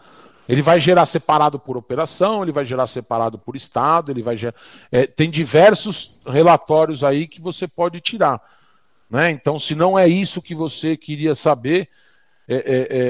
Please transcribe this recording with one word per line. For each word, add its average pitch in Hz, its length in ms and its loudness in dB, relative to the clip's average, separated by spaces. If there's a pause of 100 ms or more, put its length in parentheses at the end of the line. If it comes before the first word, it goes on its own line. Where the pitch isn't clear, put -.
(480)
Ele 131 140 0
vai 165 180 4
gerar 175 260 4
separado 151 520 0
por 127 200 -10
operação, 175 640 -4
ele 170 80 -4
vai 143 140 -4
gerar 127 200 -2
separado 113 540 -4
por 123 160 -14
estado, 143 560 -2
ele 123 100 -6
vai 117 140 -4
ger-, 113 180 -6 (380)
é, 127 160 2
tem 160 240 -2
diversos 165 960 2
relatórios 156 760 2
aí 143 260 0
que 160 140 -20
você 175 240 -10
pode 170 360 -6
tirar, 156 400 -2 (680)
né? 151 220 0
Então, 147 260 -4
se 147 160 -8
não 180 240 2
é 185 100 6
isso 180 340 0
que - 120 -16
você 156 440 -4
queria 151 360 -4
saber, 147 560 -2 (580)
é, 123 80 -4
é, 131 420 -2 (120)